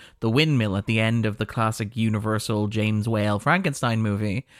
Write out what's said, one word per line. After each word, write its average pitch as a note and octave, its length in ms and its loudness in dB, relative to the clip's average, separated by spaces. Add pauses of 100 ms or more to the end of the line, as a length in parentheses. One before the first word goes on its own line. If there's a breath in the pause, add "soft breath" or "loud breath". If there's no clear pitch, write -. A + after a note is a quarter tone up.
(200 soft breath)
the A2+ 100 0
windmill A#2+ 460 4
at G2 120 -2
the A2 120 2
end A2+ 260 2
of G#2 120 -2
the A2 80 -2
classic A2 500 -4
Universal G#2+ 720 0
James G#2+ 400 0
Whale G#2 320 0
Frankenstein C#3 640 0
movie. G#2 440 -2 (140)